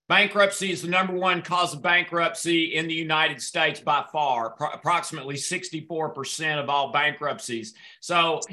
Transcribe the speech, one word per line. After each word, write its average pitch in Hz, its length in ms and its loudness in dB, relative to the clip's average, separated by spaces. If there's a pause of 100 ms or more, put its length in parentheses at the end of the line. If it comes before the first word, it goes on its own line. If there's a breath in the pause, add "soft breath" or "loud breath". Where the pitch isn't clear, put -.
Bankruptcy 196 600 4
is 170 120 -2
the 165 60 -6
number 185 240 2
one 180 300 0
cause 180 320 0
of 131 80 -12
bankruptcy 170 920 2
in 165 100 0
the 160 80 -4
United 156 480 0
States 156 380 -2
by 143 300 0
far, 123 400 0
pro-, 147 200 -4
approximately 147 680 -2
sixty-four 160 760 -4
percent 151 500 -4
of 135 100 -4
all 143 220 0
bankruptcies. 143 840 -2 (260 loud breath)
So 170 400 2 (120)